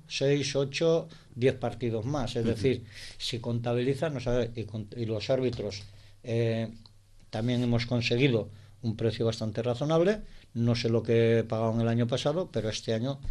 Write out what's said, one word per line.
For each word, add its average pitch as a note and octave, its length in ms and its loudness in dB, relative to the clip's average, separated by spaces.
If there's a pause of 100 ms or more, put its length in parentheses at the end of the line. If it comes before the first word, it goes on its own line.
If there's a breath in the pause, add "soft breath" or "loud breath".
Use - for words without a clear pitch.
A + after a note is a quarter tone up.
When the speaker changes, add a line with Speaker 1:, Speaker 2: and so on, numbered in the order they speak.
Speaker 1:
seis, C#3+ 480 0
ocho, D#3+ 520 2 (280 soft breath)
diez B2+ 200 2
partidos A#2 500 -4
más. C3+ 300 -2
Es A#2 80 0
Speaker 2:
Ujú. A2+ 60 2
Speaker 1:
decir, A#2 360 0 (320 loud breath)
si - 220 -6
contabilizas, A#2+ 720 0
no C#3+ 80 -4
sabes, B2 360 0
y A2 100 -6
con-, G#2 300 -8
y A#2 100 -4
los G#2+ 240 -4
árbitros, A#2+ 540 0 (400 soft breath)
eh, A2+ 460 0 (600)
también A#2+ 340 0
hemos A#2+ 220 2
conseguido A#2+ 640 2 (320 soft breath)
un A2 160 -4
precio A2+ 280 0
bastante A2+ 380 -2
razonable. D#3+ 580 2 (320 soft breath)
No A#2 220 2
sé A#2 140 -2
lo A2+ 120 4
que A2+ 460 4
pagaban A2+ 340 0
el A2+ 60 2
año A#2 180 2
pasado, D3 460 0
pero A2 180 -2
este A2+ 240 -4
año C3 260 -2 (120)